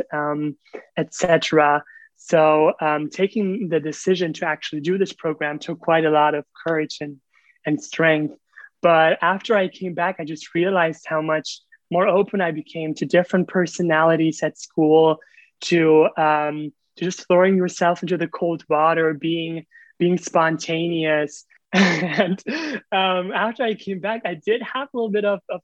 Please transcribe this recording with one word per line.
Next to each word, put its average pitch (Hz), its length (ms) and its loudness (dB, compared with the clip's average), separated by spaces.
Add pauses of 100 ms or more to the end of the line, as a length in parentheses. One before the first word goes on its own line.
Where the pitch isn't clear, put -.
(140)
um, 147 420 -4 (400)
et 156 180 -4
cetera. 151 720 2 (320)
So, 156 640 4
um, 151 280 -2
taking 196 600 -2
the 160 120 0
decision 165 520 -2
to - 140 -8
actually 151 340 -6
do 175 160 -2
this 196 160 -2
program 151 460 -6
took 165 200 -10
quite 165 260 2
a 156 40 2
lot 151 260 4
of 147 100 -6 (200)
courage 156 360 -4
and, 147 160 -12 (480)
and 151 180 -2
strength. 156 520 0 (460)
But 165 400 4
after 196 360 0
I 190 100 0
came 180 260 -10
back, 175 260 -4
I 170 40 -8
just 151 300 -12
realized 170 520 0
how 156 160 -4
much 156 380 -4 (320)
more 180 160 2
open 202 320 0
I 170 120 0
became 156 440 -8
to 175 100 -6
different 175 440 0
personalities 160 920 0
at 151 160 -4
school, 156 600 2 (440)
to, 160 540 4
um, 151 560 0 (240)
to 170 100 -6
just - 220 -8
throwing 185 300 6
yourself 175 460 0
into 175 140 -2
the 160 100 -4
cold 165 420 -4
water, 160 440 2
being, 165 520 -6 (340)
being 175 180 2
spontaneous. 160 1300 -2
<laughs> - 60 -20 (180)
And, 180 680 0 (520)
um, 190 400 0
after 220 300 -4
I 226 100 -2
came 190 260 -10
back, 220 260 -6
I 180 100 -6
did 214 260 -2
have 262 320 -8
a 254 40 -6
little 226 140 -2
bit 208 140 0
of, 202 240 -2
of 180 140 -8